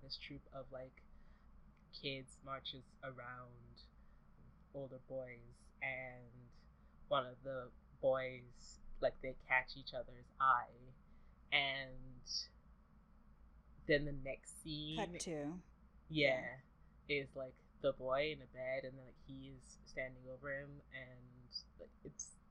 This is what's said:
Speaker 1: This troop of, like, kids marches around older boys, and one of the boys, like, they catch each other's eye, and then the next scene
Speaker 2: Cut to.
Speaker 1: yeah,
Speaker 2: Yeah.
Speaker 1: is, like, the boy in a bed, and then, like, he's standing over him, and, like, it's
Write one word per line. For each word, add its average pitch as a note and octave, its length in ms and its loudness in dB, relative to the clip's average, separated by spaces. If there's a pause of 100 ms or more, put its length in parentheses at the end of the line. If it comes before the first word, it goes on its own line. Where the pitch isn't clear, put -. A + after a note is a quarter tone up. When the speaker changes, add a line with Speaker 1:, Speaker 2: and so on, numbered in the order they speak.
Speaker 1:
This C3 160 -6
troop C#3+ 240 -6 (120)
of, C3+ 180 -6
like, B2+ 320 -8 (880)
kids C3+ 540 -2
marches C3+ 380 -4 (200)
around B2 800 -8 (920)
older C3 260 -4 (100)
boys, B2 580 -6 (140)
and B2 680 -4 (600)
one C#3 160 8
of B2+ 180 -8
the C3 260 -2 (320)
boys, B2+ 800 4 (220)
like, - 200 6
they C3 140 -2 (120)
catch B2+ 280 6
each C#3 180 -8
other's B2 320 -4 (140)
eye, B2 540 6 (580)
and C3 1000 2 (1400)
then D3 180 10
the C#3+ 60 2 (120)
next - 400 -4
scene D3+ 340 -2
Speaker 2:
Cut F3 240 0
to. D#3+ 400 0 (480)
Speaker 1:
yeah, C#3 320 8 (680)
Speaker 2:
Yeah. D3 140 4
Speaker 1:
is, C3+ 140 -2
like, C3 180 -4 (280)
the C3+ 120 8
boy C3 380 4
in C#3 100 -4
a B2 60 -12
bed, B2+ 380 0
and C3 120 -6
then, C3 80 -12
like, A#2+ 100 -16 (100)
he's C3+ 600 -10
standing B2+ 440 -4
over C3 220 -6 (100)
him, C#3+ 200 -8 (120)
and, B2+ 720 -10 (160)
like, - 100 -10 (140)
it's - 320 -8 (160)